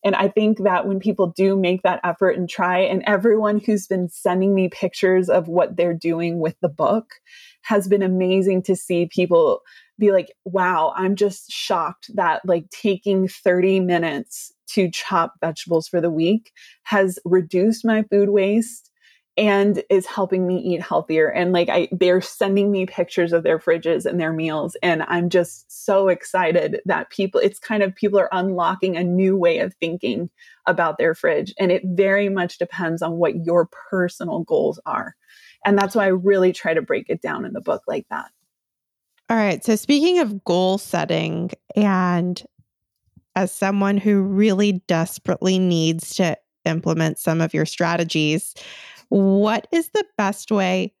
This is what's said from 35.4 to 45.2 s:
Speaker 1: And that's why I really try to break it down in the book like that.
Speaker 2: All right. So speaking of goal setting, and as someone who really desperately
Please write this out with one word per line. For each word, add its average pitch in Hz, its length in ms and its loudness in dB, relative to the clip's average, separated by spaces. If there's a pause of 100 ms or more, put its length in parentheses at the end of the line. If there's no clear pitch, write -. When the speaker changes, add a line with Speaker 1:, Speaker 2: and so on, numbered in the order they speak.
Speaker 1:
And 202 140 2
that's 196 160 0
why 214 100 2
I 196 40 2
really 185 440 2
try 165 220 -4
to 160 80 0
break - 260 -4
it - 140 -6
down 160 220 -8
in - 100 -12
the - 80 -8
book - 240 -4
like - 240 -6
that. - 200 -10 (960)
Speaker 2:
All 233 80 0
right. 208 280 0
So 226 100 2
speaking 311 460 2
of 208 240 -2
goal 185 340 2
setting, 165 720 -4 (240)
and 180 680 2 (920)
as 185 180 -2
someone 196 460 0
who 202 240 2
really 196 640 2
desperately 185 720 0